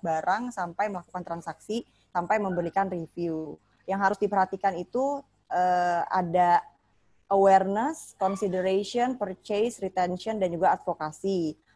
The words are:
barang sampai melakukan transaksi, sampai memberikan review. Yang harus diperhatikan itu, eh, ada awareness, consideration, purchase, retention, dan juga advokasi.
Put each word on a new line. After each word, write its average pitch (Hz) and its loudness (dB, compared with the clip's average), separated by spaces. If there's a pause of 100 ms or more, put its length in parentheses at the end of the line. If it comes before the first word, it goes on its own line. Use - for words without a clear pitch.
barang 180 -2
sampai 196 -4
melakukan 180 -10
transaksi, 170 -8 (240)
sampai 185 0
memberikan 180 -2
review. 160 -6 (320)
Yang 190 -2
harus 196 2
diperhatikan 196 0
itu, 269 -4 (320)
eh, 175 2
ada 175 4 (640)
awareness, 196 4
consideration, 196 0
purchase, 214 -4
retention, 185 -2
dan 180 2
juga 175 2
advokasi. 165 -4 (220)